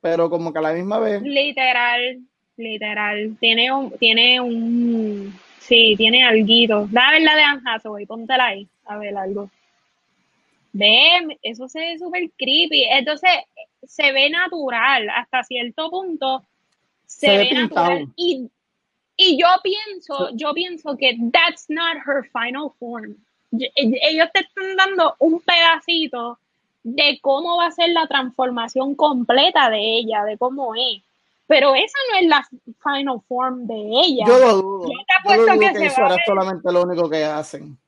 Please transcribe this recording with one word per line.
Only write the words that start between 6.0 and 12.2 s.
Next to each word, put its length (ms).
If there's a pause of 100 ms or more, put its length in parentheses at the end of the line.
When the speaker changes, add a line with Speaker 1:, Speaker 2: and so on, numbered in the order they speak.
Speaker 2:
alguito. 640
Da 180
a 20
ver 100
la 140
de 80
Anne 220
Hathaway, 400
póntela 420
ahí, 200 (180)
a 120
ver 180
algo. 340 (1200)
Ve, 680
eso 280
se 100
ve 200
súper 380